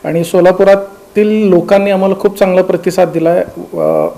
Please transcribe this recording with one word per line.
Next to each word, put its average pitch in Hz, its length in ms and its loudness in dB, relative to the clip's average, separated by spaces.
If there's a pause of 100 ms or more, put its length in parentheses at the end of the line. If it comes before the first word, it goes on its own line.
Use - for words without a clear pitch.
आणि 160 200 -4
सोलापुरातील 196 1300 0
लोकांनी 196 420 2
आम्हाला 190 280 0
खूप 202 200 -2
चांगला 185 220 2
प्रतिसाद 180 500 -2
दिला 165 180 0
आहे. 175 100 0 (220)
अ, 156 460 -2 (100)